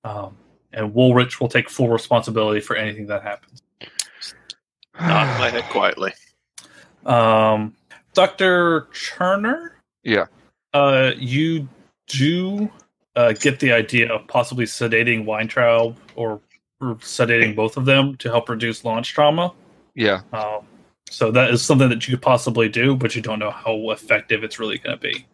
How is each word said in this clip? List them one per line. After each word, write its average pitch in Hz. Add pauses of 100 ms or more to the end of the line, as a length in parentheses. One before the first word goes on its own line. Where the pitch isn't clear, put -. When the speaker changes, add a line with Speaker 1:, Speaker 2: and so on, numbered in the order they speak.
Speaker 1:
Um, 101 (340)
and 107
Woolrich 123
will 123
take -
full 127
responsibility 110
for 107
anything 107
that 101
happens. - (1400)
Speaker 2:
Nod 139
my 123
head 117
quietly. 95 (920)
Speaker 1:
Um, 110 (380)
Doctor 180
Turner? 220 (260)
Speaker 3:
Yeah. 101 (480)
Speaker 1:
Uh, 135
you 143 (400)
do, 185 (460)
uh, 120
get 131
the 131
idea 117
of -
possibly 123
sedating 113
Weintraub 117 (180)
or, 110 (400)
or 120
sedating 113
both 110
of 131
them 135
to 123
help 117
reduce 117
launch 117
trauma. 160 (420)
Speaker 3:
Yeah. 101 (120)
Speaker 1:
Um, 107 (440)
so 110
that 123
is 120
something 135
that 117
you 127
could 123
possibly 120
do, 127
but 123
you 113
don't 110
know 104
how 110
effective 107
it's 110
really 110
gonna -
be. -